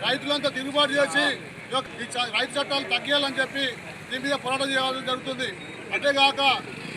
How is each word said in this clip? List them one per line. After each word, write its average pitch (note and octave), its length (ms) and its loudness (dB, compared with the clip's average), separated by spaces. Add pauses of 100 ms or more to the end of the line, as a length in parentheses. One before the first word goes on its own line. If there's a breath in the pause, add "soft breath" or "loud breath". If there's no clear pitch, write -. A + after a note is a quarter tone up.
రైతులంతా C#4 420 0
తిరుగుబాటు C4+ 440 2
చేసి C#4+ 340 4
ఈ - 480 -4
యొక్క, C4 140 0 (120)
ఈ A#3+ 40 -6
చ-, A#3+ 260 -2 (100)
రైతు C#4 220 0
చట్టాలు C#4 220 0
తగ్గియాలని C4+ 560 2
చెప్పి C4+ 260 0 (440)
దీని B3 80 -4
మీద C#4 140 0
పోరాటం C4+ 380 0
చేయడం C4 360 0
జరుగుతుంది. C4 420 -4 (460)
అంతేగాక C#4 680 4 (340)